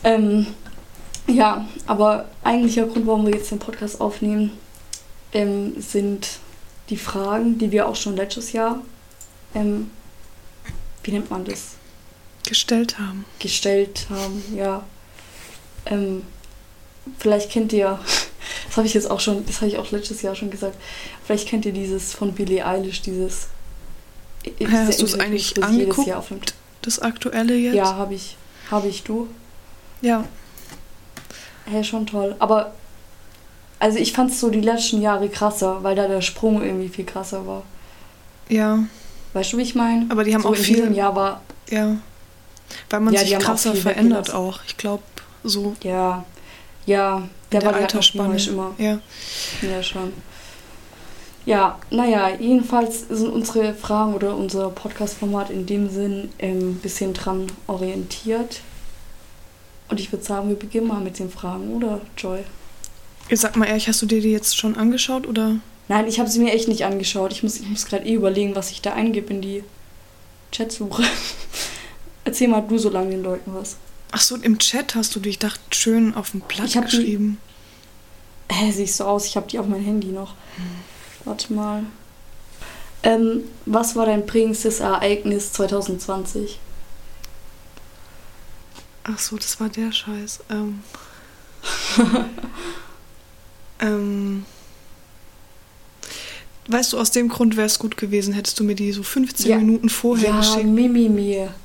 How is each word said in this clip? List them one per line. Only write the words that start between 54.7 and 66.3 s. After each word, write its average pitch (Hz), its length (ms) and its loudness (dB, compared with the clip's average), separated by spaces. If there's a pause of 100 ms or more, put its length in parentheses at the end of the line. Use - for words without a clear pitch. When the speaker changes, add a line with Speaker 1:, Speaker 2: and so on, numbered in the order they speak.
Speaker 1:
in 190 160 -4
dem 202 240 0
Sinn, 202 400 -2 (100)
ähm, 185 320 0
ein 180 80 -4
bisschen 190 340 -4
dran 190 340 -2 (200)
orientiert. 190 920 -4 (1300)
Und 208 100 0
ich 196 120 -6
würd 202 120 -6
sagen, 202 260 -2
wir 202 60 2
beginnen 226 320 -2
mal 208 140 0
mit 185 160 -6
den 185 140 -6
Fragen, 190 420 -6
oder, 220 280 -2 (160)
Joy? 185 220 -4 (880)
Speaker 2:
Ich 233 100 4
sag 220 160 2
mal 226 100 6
ehrlich, 214 220 0
hast 220 140 2
du 226 40 0
dir 220 160 4
die 214 100 4
jetzt 208 260 2
schon 220 180 2
angeschaut, 254 520 2
oder? 220 280 2 (320)
Speaker 1:
Nein, 214 200 4
ich 226 120 0
hab 233 80 4
sie 220 120 2